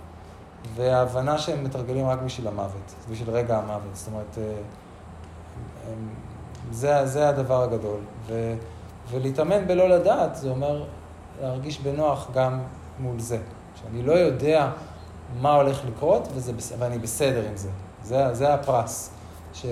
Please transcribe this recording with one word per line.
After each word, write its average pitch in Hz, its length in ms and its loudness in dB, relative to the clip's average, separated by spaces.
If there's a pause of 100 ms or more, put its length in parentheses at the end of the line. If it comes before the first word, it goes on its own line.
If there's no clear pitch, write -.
(760)
וההבנה 127 640 4
שהם 151 260 -2
מתרגלים 131 420 -2
רק 127 180 2
בשביל 123 240 -4
המוות, 98 460 -6 (160)
בשביל 113 200 -6
רגע 117 280 2
המוות. 101 380 -4
זאת - 120 -12
אומרת, 107 300 -8
אה, 110 40 -4 (1500)
הם, 110 160 -8 (640)
זה, 135 360 4
זה 147 220 4
הדבר 131 340 4
הגדול. 107 380 0 (260)
ו-, 113 280 -2 (560)
ולהתאמן 151 560 2
בלא 180 220 6
לדעת, 180 480 6
זה 135 140 -4
אומר 143 340 0 (580)
להרגיש 135 380 -6
בנוח 143 540 0
גם 131 260 4 (380)
מול 123 220 -4
זה. 113 180 -2 (440)
שאני 113 200 -6
לא 131 100 4
יודע... 151 580 6 (720)
מה 147 140 6
הולך 139 300 6
לקרות, 147 500 2
וזה 127 180 -4
בס-, 110 260 -8
ואני 120 200 -2
בסדר 113 500 0
עם 104 80 -6
זה. 98 120 -6 (340)
זה, 127 320 2
זה 143 200 4
הפרס 127 560 0 (440)
ש-, - 180 -8